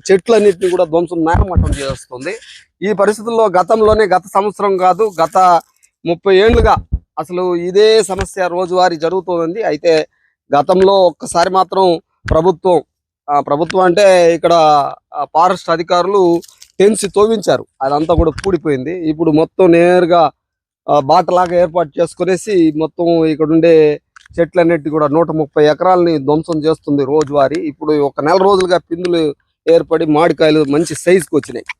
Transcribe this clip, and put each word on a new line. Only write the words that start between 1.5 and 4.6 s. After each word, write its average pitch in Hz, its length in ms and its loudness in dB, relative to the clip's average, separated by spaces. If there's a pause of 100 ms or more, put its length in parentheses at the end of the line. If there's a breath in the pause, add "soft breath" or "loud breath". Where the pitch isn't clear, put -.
చేస్తుంది. 135 600 -10 (560 loud breath)
ఈ 214 40 -2
పరిస్థితుల్లో 214 540 0
గతంలోనే, 214 580 2
గత 180 160 0 (120)
సంవత్సరం 202 440 -2